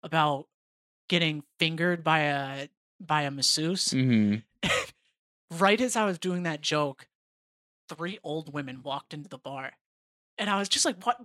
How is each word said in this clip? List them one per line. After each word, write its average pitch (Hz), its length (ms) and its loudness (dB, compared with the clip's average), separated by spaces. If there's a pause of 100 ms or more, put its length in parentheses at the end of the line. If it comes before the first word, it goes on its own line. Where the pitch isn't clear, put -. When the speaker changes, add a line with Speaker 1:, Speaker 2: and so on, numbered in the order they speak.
Speaker 1:
about 151 440 0 (600)
getting 160 340 0 (160)
fingered 165 460 0
by 160 160 4
a, 139 480 -2 (320)
by 151 220 0
a 139 80 -2
masseuse. 156 580 0
Speaker 2:
Mm-hmm. 113 480 4 (320)
Speaker 1:
<laughs> - 0 - (800)
Right 196 320 2
as 254 140 0
I 220 120 2
was 180 120 -2
doing 180 240 -4
that 156 180 -4
joke, 147 460 -2 (800)
three 170 360 -8
old 156 280 -8
women 135 300 -8
walked 139 320 -8
into 147 140 -14
the 131 100 -14
bar. 135 360 -10 (640)
And 208 120 -2
I 196 80 2
was 202 100 -2
just - 160 0
like, 185 220 -2
"What? 247 180 0